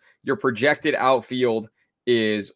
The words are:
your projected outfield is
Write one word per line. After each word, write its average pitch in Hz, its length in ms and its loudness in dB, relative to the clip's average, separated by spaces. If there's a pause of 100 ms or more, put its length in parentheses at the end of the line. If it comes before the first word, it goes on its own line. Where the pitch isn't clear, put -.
(240)
your 131 140 -2
projected 143 580 0
outfield 123 760 0 (360)
is 107 500 0